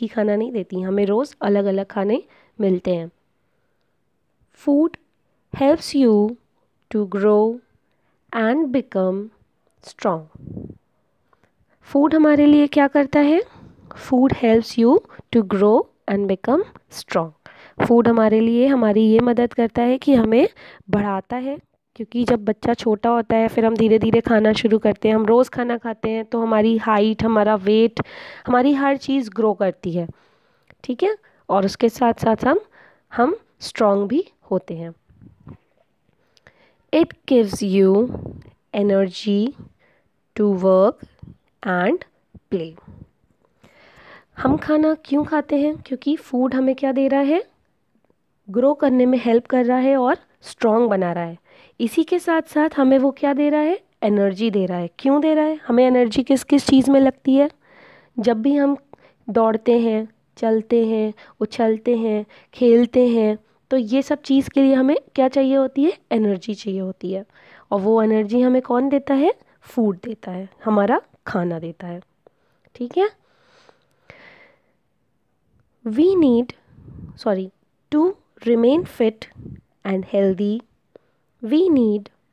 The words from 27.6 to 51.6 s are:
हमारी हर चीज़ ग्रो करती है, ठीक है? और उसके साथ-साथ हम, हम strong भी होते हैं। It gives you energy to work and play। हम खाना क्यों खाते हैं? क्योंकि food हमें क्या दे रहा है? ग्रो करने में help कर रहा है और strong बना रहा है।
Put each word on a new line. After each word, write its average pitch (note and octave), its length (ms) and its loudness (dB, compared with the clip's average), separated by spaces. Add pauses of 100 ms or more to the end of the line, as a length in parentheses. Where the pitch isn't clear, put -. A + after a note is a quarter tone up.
हमारी B3+ 260 2
हर C#4 240 0
चीज़ C4+ 320 -4
ग्रो G#3+ 240 0
करती F#3+ 380 -4
है, E3+ 160 -6 (760)
ठीक B3 200 -6
है? G#4 140 -2 (320)
और F#3+ 160 0
उसके G#3+ 240 -2
साथ-साथ A3+ 560 -2
हम, D4 140 2 (540)
हम C4+ 240 -2 (220)
strong G3+ 480 -2
भी C#4 240 -4 (200)
होते F3+ 260 -6
हैं। E3 160 -14 (2000)
It E4 160 2 (240)
gives G#3 300 0
you G3 540 2 (580)
energy G3+ 800 -2 (880)
to G#3 140 2
work F#3 500 2 (640)
and F#3 300 0 (560)
play। E3 260 -10 (1600)
हम C4+ 200 -2
खाना D#4 360 0
क्यों D4 320 -4
खाते D4 300 -4
हैं? D4 220 -2
क्योंकि C#4 380 -6
food B3+ 380 -4
हमें C4 220 0
क्या C4+ 160 -4
दे C4+ 160 -2
रहा C#4 120 0
है? D4+ 300 -2 (1000)
ग्रो B3 240 0
करने C4 320 0
में B3+ 120 2
help A#3 280 0
कर B3+ 200 0
रहा B3 120 0
है C4+ 200 0
और B3+ 200 0 (240)
strong A3+ 480 0
बना F#3 220 -2
रहा E3+ 120 -6
है। E3+ 140 -12 (420)